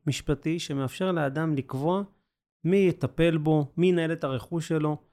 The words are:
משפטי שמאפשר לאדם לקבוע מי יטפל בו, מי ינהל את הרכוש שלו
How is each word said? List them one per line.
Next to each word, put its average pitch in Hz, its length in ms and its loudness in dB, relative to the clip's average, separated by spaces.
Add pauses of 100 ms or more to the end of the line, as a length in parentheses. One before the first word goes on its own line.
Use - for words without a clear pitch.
משפטי 156 520 -2
שמאפשר 147 540 -4
לאדם 156 420 0
לקבוע 143 480 -2 (640)
מי 175 120 4 (120)
יטפל 165 500 0
בו, 151 380 0
מי 175 120 4
ינהל 165 240 2
את 160 120 -4
הרכוש 147 440 -4
שלו 151 280 0 (160)